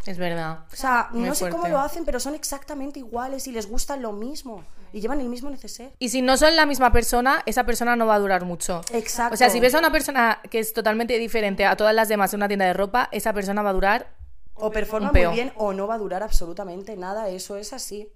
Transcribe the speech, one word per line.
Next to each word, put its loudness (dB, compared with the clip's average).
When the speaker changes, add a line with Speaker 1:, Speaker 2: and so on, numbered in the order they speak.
Speaker 1:
Es -2
verdad. -4
Speaker 2:
O -16
sea, 0
Speaker 1:
Muy -2
Speaker 2:
no -2
sé -2
cómo -4
Speaker 1:
fuerte. -2
Speaker 2:
lo 4
hacen, -4
pero 0
son -6
exactamente -8
iguales -8
y -10
les -6
gusta 0
lo -6
mismo. -10
Y -8
llevan 0
el -2
mismo -8
neceser. -12
Speaker 1:
Y -4
si 0
no 4
son 6
la 6
misma 4
persona, 4
esa 0
persona 0
no 2
va 6
a 6
durar 2
mucho. -4
Speaker 2:
Exacto. -2
Speaker 1:
O -2
sea, 8
si 4
ves 6
a 4
una 4
persona 2
que 0
es -2
totalmente 0
diferente 0
a 4
todas 4
las 4
demás 2
en -2
una 2
tienda 2
de 4
ropa, 0
esa -2
persona -2
va 0
a 0
durar 0
Speaker 2:
O -4
performa -2
Speaker 1:
un 2
Speaker 2:
muy 8
Speaker 1:
peo. 4
Speaker 2:
bien -2
o -2
no -4
va -4
a -4
durar -6
absolutamente 0
nada, -8
eso -10
es -12
así. -12